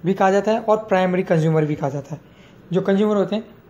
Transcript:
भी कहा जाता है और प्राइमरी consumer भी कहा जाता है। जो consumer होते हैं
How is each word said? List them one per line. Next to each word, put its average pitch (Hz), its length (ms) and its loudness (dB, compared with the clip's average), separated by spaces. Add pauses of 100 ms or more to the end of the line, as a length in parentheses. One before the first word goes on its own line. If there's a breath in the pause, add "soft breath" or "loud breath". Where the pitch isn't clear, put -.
भी 190 100 0
कहा 190 160 4
जाता 202 220 2
है 226 80 0
और 214 160 2
प्राइमरी 185 460 0
consumer 160 420 2
भी 151 100 -2
कहा 143 140 -4
जाता 139 260 -8
है। - 60 -14 (520 loud breath)
जो 180 100 0
consumer 208 340 2
होते 190 200 -2
हैं - 180 -10 (160)